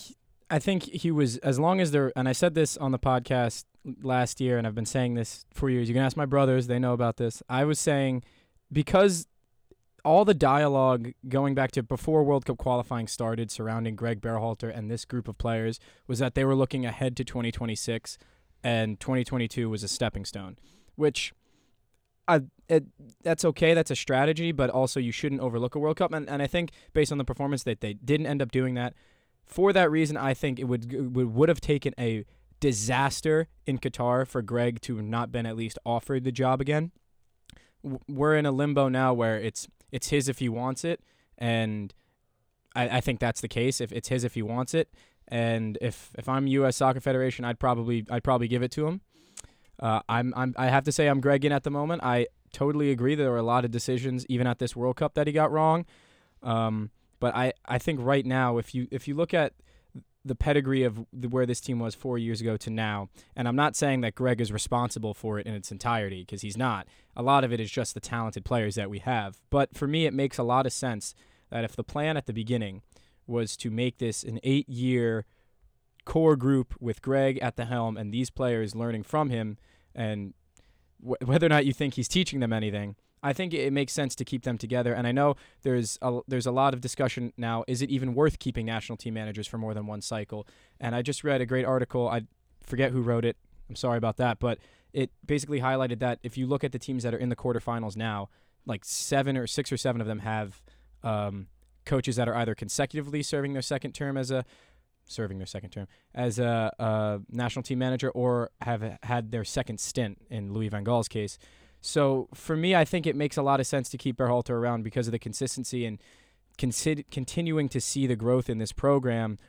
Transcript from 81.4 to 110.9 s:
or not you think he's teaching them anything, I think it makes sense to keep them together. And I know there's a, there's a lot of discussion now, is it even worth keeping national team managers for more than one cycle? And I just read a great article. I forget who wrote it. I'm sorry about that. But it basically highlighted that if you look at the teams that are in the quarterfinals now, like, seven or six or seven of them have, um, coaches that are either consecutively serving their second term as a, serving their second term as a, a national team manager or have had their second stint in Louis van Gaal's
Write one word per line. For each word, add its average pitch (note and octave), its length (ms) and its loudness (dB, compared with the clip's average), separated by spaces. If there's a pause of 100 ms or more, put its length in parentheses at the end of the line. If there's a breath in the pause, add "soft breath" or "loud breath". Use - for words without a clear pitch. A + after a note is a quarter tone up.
or E3 40 6
not D3 160 6
you C#3 60 2
think C#3 220 -2
he's B2 160 -4
teaching E3 320 0
them A2+ 100 0
anything, G#2 460 -4 (280)
I C#3+ 60 2
think E3+ 220 -4
it C#3 180 0
makes C#3 220 0
sense C#3 220 -2
to C3 100 -6
keep B2+ 180 -6
them A#2+ 140 -2
together. A#2+ 360 0
And A#2+ 140 -2
I A#2+ 60 0
know C#3+ 220 4 (260 soft breath)
there's B2 400 0
a, B2 260 0
there's B2+ 180 -2
a B2+ 60 0
lot C3+ 220 4
of B2 80 -6
discussion B2 560 -4
now, A#2 320 -2
is B2 120 -2
it C#3+ 80 -2
even C3 260 -2
worth D3 220 4
keeping A#2 280 -4
national A2+ 320 -6
team A2+ 160 -8
managers G#2+ 340 -6
for A#2 100 -8
more A2 160 -4
than G#2 140 -6
one G#2+ 140 -8
cycle? G#2+ 440 -8 (360 soft breath)
And A#2 120 -2
I B2 80 0
just C#3 220 -4
read C#3 160 2
a B2+ 60 0
great B2+ 180 0
article. B2 460 0
I A2+ 140 -2 (400)
forget C3 280 0
who B2+ 100 0
wrote A#2 220 2
it. A#2 140 0 (320)
I'm A#2+ 80 -14
sorry A#2+ 200 0
about A2+ 200 0
that. A#2+ 220 0
But A#2+ 200 -2 (320 soft breath)
it C3 180 -2 (160)
basically D3 360 -2
highlighted C3 380 0
that B2 220 -2
if B2 160 -10
you B2+ 100 -2
look C#3 180 0
at - 80 -4
the B2 60 -6
teams C3 240 -4
that A#2 100 -2
are A#2 40 -2
in B2 120 -2
the A#2 80 -2
quarterfinals A#2 580 -4
now, G#2+ 320 -4 (380)
like, G#2 180 -6
seven C#3 540 0
or A#2+ 100 -4
six - 240 -4
or B2+ 60 -2
seven A#2+ 240 0
of G#2+ 60 -4
them G#2+ 120 -4
have, G#2+ 420 -6 (400 soft breath)
um, G2+ 460 -4 (380)
coaches C3+ 320 0
that A#2+ 100 2
are A2+ 80 0
either A2+ 180 0
consecutively C#3+ 680 -4
serving C#3+ 300 -4
their C3+ 80 -4
second C3+ 320 -6
term C#3 240 -6
as C3 140 -4
a, B2+ 120 0 (640 soft breath)
serving G2 320 -8
their F#2+ 100 -10
second G2 220 -12
term G2+ 180 -10 (260 soft breath)
as B2 260 -2
a, A#2 380 0
a G#2+ 520 0
national A#2+ 340 -4
team B2+ 160 -2
manager B2+ 300 0
or B2 500 0
have A2 440 -4
had A2+ 280 -2
their A2+ 140 -4
second A#2+ 340 -4
stint A2 380 -4 (120)
in G2+ 220 -6
Louis A2 160 -2
van G#2 160 -4
Gaal's A#2 240 0